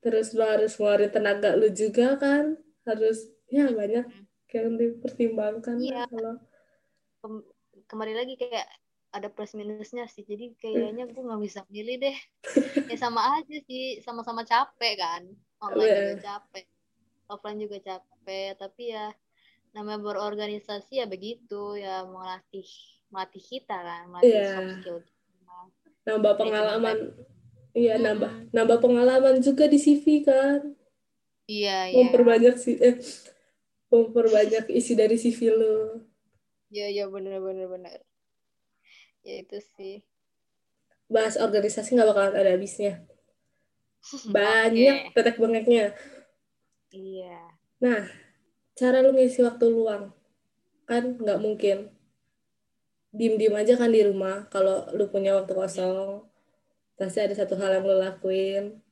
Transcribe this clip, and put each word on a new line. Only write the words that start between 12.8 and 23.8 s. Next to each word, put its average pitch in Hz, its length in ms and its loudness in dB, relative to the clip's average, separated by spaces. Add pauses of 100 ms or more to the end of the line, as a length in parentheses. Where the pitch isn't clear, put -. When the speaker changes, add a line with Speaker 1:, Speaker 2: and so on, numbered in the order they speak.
Speaker 2:
Ya 226 60 -10
sama 240 340 -2
aja 302 320 -8
sih, 254 380 -10
sama-sama 233 420 -12
capek 233 540 -2
kan. 175 240 -6 (340)
Online 208 300 -2
Speaker 1:
Iya. 202 180 4
Speaker 2:
juga 202 160 -8
capek, 202 440 -16 (600)
offline 208 320 -14
juga 208 240 -10
capek. 190 800 -12
Tapi 196 240 -16 (100)
ya 214 160 -10 (640)
namanya 214 260 -10
berorganisasi 208 1000 -8
ya 233 40 -4
begitu, 208 680 -12
ya 190 300 -10
melatih, 185 640 -16 (400)
melatih 190 320 -12
kita 254 340 -12
kan, 170 320 -12